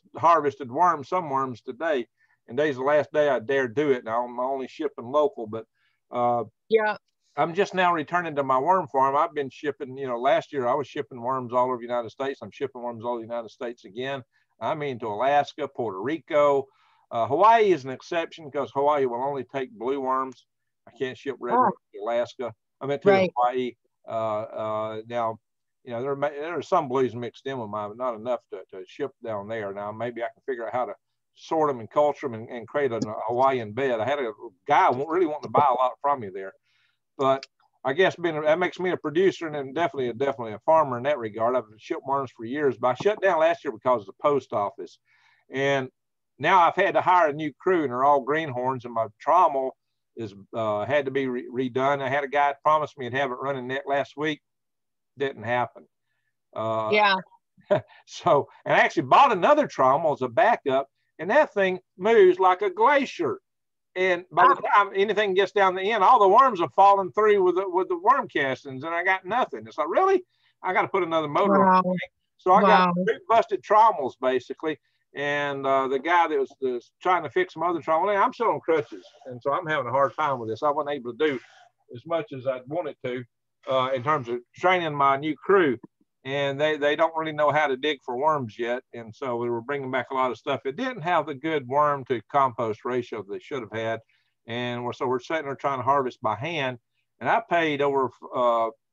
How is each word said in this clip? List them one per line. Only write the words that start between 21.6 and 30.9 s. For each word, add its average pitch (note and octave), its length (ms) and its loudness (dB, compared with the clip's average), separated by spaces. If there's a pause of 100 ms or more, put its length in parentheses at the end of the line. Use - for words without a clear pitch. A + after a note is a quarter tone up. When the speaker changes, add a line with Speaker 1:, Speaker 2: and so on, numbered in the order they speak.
Speaker 1:
worms G#3+ 120 2 (200)
to G2+ 60 -14
Alaska. A#2 540 -4 (260)
I C3+ 60 -8
meant C#3 160 -4
to G3 80 4
Speaker 2:
Right. F#3+ 260 4
Speaker 1:
Hawaii. B2 380 0 (320)
Uh, - 40 -14
uh, A2 960 -6
now, A#2 320 -4 (460)
you A#2+ 80 -12
know, A#2 100 -6
there C#3 140 -4
may, C#3+ 140 -2
there D3+ 280 -8
are B2+ 40 -6
some D#3+ 260 0
blues B2 260 0
mixed A#2+ 320 -10
in C3+ 120 -8
with G#2+ 120 -10
mine, G#2 200 -8
but G#2 60 -16
not B2 200 -6
enough A#2 240 -6 (100)
to, - 200 -14
to - 160 -16
ship C#3 260 -10 (120)
down G#2 240 -8
there. G#2+ 240 -8
Now, G#2 200 -8
maybe A#2 300 -8
I A2+ 120 -6
can - 120 -20
figure A#2+ 200 -6
out G#2 60 -10
how B2 140 -2
to G2 80 -10 (400)